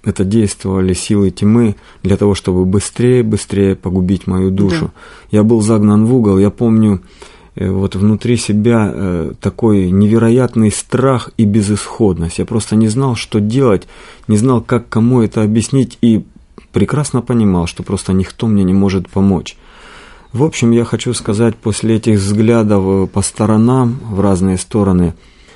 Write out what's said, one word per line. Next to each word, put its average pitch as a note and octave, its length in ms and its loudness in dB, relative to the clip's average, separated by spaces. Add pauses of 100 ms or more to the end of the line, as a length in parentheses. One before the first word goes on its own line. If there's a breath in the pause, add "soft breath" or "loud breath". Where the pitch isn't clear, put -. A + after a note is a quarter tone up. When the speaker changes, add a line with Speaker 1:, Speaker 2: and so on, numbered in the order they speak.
Speaker 1:
это G2+ 200 -4
действовали F#2+ 720 -2
силы G2+ 360 0
тьмы G#2+ 460 0 (280 loud breath)
для F#2+ 140 0
того, G2+ 160 2
чтобы F#2 320 0
быстрее, A#2 580 0
быстрее G2+ 520 0
погубить F#2 520 -2
мою F#2 220 0
душу. F#2+ 360 0
Speaker 2:
Да. - 60 -8 (460 loud breath)
Speaker 1:
Я G#2+ 60 4
был A2+ 180 2
загнан G#2+ 440 2
в B2 100 2
угол, G2+ 240 2
я G2+ 100 4
помню, A2 520 0 (540 loud breath)
э, F#2+ 140 -4
вот F#2+ 260 -2
внутри G#2+ 420 0
себя, A2 560 0
э, E2+ 460 -4
такой G2 520 0
невероятный A2+ 800 2
страх B2 680 -2
и A#2 80 2
безысходность. G2+ 960 -2
Я F2+ 60 -4
просто - 300 -4
не A2 120 4
знал, B2 280 -2
что - 240 -4
делать, A2 480 0 (400 loud breath)
не G#2+ 100 2
знал, A#2+ 240 2
как A#2 280 -4
кому A#2+ 320 2
это A2 220 -2
объяснить, A2+ 580 -2
и A2+ 220 2 (480)
прекрасно B2+ 500 -2
понимал, G2+ 460 0
что - 160 -12
просто G2 300 -4
никто F#2+ 340 -2
мне G2+ 160 2
не F#2 100 2
может G2 360 0
помочь. G2 480 -2 (760 loud breath)
В A#2 100 0
общем, B2 280 0
я A#2 140 2
хочу A#2+ 280 -4
сказать, A2 420 -2
после A2 420 -2
этих G#2+ 220 2
взглядов, G#2 640 2
э, F#2+ 220 0
по G2 140 -6
сторонам, A#2 800 0 (100)
в G2 120 -2
разные F#2+ 360 0
стороны, F#2 560 0 (420 soft breath)